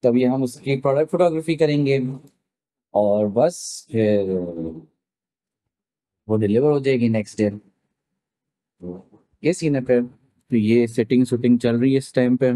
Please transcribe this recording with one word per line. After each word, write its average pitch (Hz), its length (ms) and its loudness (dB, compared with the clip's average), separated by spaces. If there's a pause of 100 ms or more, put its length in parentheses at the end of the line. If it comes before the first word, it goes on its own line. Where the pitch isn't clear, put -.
तब 123 140 2
ये 127 100 2
हम 131 160 0
उसकी 139 340 -4
product 139 340 0
photography 165 440 0
करेंगे 147 440 0 (920)
और 104 360 2
बस - 640 -4
फिर 90 960 -2 (1400)
वो 110 100 0
deliver 110 340 2
हो 143 80 0
जाएगी 131 300 0
next 110 280 -4
day। 107 120 2
तो - 1700 -20 (220)
ये 165 100 0
scene 151 220 -2
है 131 80 -2
फिर। 123 180 2
तो - 560 -10
ये 113 300 4
setting 123 380 0
shooting 120 340 2
चल 117 200 0
रही 135 120 2
है 135 60 2
इस - 160 -6
time 127 240 2
पे 127 180 2